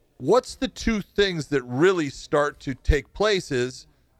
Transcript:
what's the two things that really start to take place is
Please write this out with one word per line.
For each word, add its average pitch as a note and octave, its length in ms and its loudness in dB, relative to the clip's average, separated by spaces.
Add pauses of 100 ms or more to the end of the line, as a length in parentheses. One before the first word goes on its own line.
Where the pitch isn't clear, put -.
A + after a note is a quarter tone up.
(180)
what's F#3+ 380 0
the C4 120 -4
two G#3+ 340 -4
things F#3 460 -2
that C3+ 160 -2
really D3+ 460 2
start D3 520 -2
to C3 140 -6
take - 380 0
place G3+ 380 0
is B2+ 360 -2 (320)